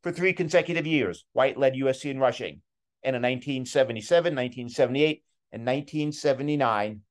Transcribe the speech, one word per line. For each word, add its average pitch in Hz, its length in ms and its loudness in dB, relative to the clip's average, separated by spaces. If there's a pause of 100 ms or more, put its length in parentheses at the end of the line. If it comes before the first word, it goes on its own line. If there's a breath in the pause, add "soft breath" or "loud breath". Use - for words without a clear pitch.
For 175 100 -4
three 180 220 0
consecutive 165 540 0
years, 123 460 0
White 127 240 2
led 131 180 4
U 135 140 0
S 131 120 -2
C 147 80 -6
in 135 100 -6
rushing, 117 420 0 (420)
and 131 120 0
in 120 60 -2
nineteen 127 440 -2
seventy-seven, 135 680 2
nineteen 123 360 -4
seventy-eight, 143 540 2 (280)
and 113 140 -12
nineteen 147 460 -2
seventy-nine 123 1000 0